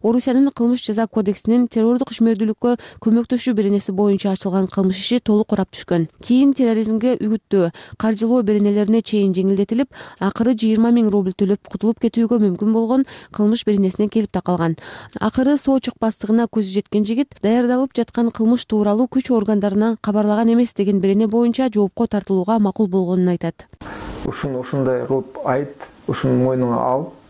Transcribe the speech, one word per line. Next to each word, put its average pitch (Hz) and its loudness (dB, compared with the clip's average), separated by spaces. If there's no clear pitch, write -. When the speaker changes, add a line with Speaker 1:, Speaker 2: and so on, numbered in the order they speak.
Speaker 1:
Орусиянын 247 2
кылмыш 240 0
жаза 220 -2
кодексинин 220 0
террордук 233 0
ишмердүүлүккө 226 0
көмөктөшүү 233 0
беренеси 202 0
боюнча 202 0
ачылган 190 -2
кылмыш 190 0
иши 233 -2
толук 208 0
урап 190 -2
түшкөн. 165 -2
Кийин 269 4
терроризмге 226 0
үгүттөө, 202 0
каржылоо 226 0
беренелерине 208 2
чейин 196 0
жеңилдетилип, 196 0
акыры 220 0
жыйырма 220 2
миң 233 4
рубль 190 -2
төлөп 196 -2
кутулуп 220 -2
кетүүгө 233 0
мүмкүн 208 0
болгон 233 2
кылмыш 214 0
беренесине 202 0
келип 214 -2
такалган. 170 -2
Акыры 262 0
соо 269 0
чыкпастыгына 226 -2
көзү 190 -4
жеткен 208 -2
жигит 233 -4
даярдалып 247 0
жаткан 233 -2
кылмыш 226 0
тууралуу 208 0
күч - -4
органдарына 214 0
кабарлаган 208 2
эмес 233 2
деген 202 0
берене 196 2
боюнча 240 0
жоопко 208 0
тартылууга 196 -2
макул 202 0
болгонун 180 0
айтат. 170 -4
Speaker 2:
Ушуну 127 -6
ушундай 127 -2
кылып 131 -4
айт, - -4
ушуну 127 0
мойнуңа 127 0
ал. 127 -2